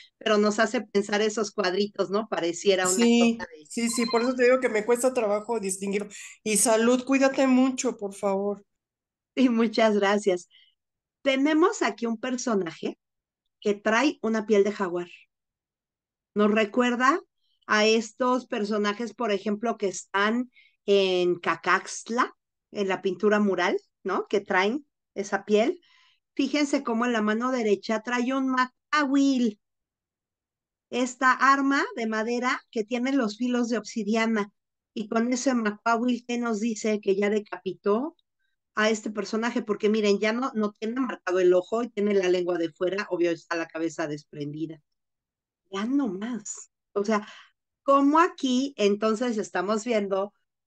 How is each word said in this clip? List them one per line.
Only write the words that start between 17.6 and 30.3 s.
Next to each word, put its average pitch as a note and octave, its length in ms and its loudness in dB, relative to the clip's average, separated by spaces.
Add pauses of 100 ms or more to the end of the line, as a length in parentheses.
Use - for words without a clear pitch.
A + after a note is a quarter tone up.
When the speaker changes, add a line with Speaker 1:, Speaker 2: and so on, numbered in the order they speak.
Speaker 1:
a G#3+ 200 2
estos B3 600 0
personajes, G#3 720 -4
por A3+ 160 -4
ejemplo, G#3 460 -2
que G3+ 100 -4
están G#3+ 640 -2 (340)
en F#3 540 2
Cacaxtla, F#3+ 960 -2 (340)
en G3+ 160 -2
la F#3 140 -4
pintura G3+ 380 0
mural, G3+ 360 0 (280)
¿no? F#4 240 -4
Que G3+ 120 0
traen G#3 460 0 (300)
esa G3+ 300 -4
piel. G#3+ 360 2 (540)
Fíjense C#4+ 480 0
cómo A#3 240 -2
en A#3+ 60 0
la A3 100 0
mano A3+ 260 0
derecha G#3+ 540 0
trae B3 320 -2
un C4 140 0
macahuil, C4 1120 0 (1300)